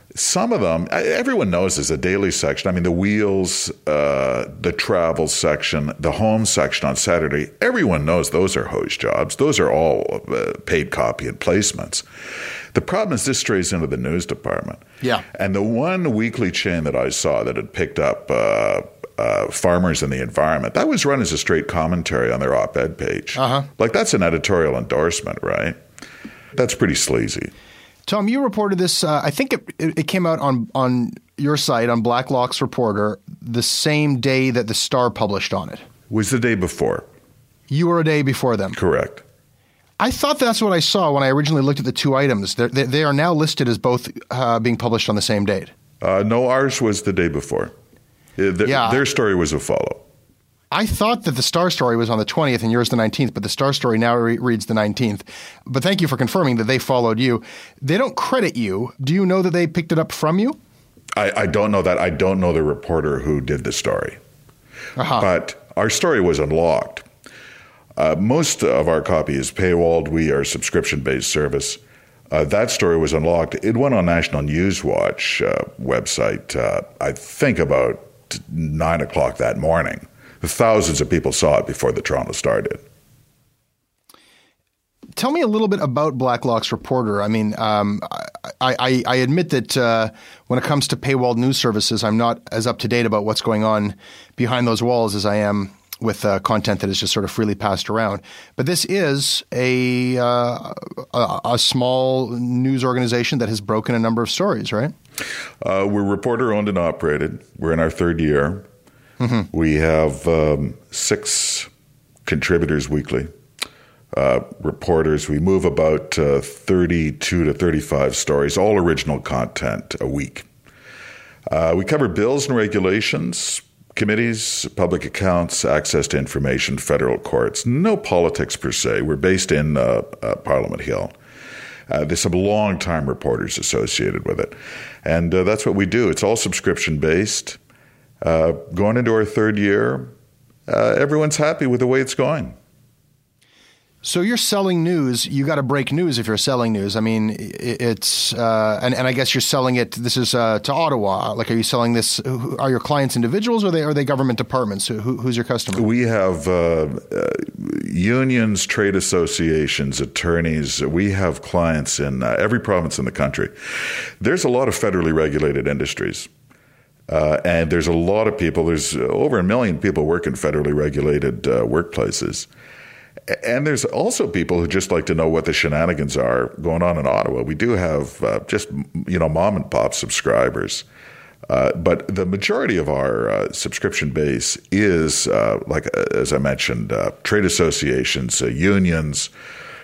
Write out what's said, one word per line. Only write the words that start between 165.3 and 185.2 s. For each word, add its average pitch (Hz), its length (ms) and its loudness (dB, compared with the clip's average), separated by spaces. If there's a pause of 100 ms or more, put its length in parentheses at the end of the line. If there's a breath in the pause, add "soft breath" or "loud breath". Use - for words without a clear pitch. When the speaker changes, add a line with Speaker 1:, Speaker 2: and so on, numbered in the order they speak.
Speaker 1:
industries. 69 640 -4 (800 soft breath)
Uh, 76 380 2
and 82 260 2
there's 82 140 2
a 85 80 2
lot 98 340 2
of - 80 0
people, 80 300 0
there's, 78 300 0
uh, 62 60 -2
over 127 360 2
a 90 60 2
million 101 340 0
people 82 300 0
work 85 180 0
in 69 80 -2
federally 73 420 0
regulated, 71 720 0
uh, 60 160 2
workplaces. 58 840 -2 (800 loud breath)
A-, - 200 -4
and 131 200 0
there's 147 180 0
also 180 420 -2
people 87 320 -2
who 85 80 0
just 92 240 -2
like 82 140 0
to 87 80 -2
know 80 160 2
what 80 160 0
the 82 80 0
shenanigans 76 640 0
are 62 300 0 (140)
going 82 200 0
on 87 160 2
in 69 80 -2
Ottawa. 62 380 0
We 76 100 -4
do 113 200 0
have, 78 500 -2
uh, 53 240 0
just, - 220 -2 (380)
you 87 120 0
know, 80 100 4
mom 92 260 2
and 71 140 -4
pop - 240 2
subscribers. 57 920 0 (640 loud breath)
Uh, 64 260 2
but 85 340 0
the 98 180 -4
majority 110 500 -2
of 76 140 0
our, 64 400 0
uh, 50 220 0
subscription - 580 -4
base 67 480 -2 (140)
is, 90 560 2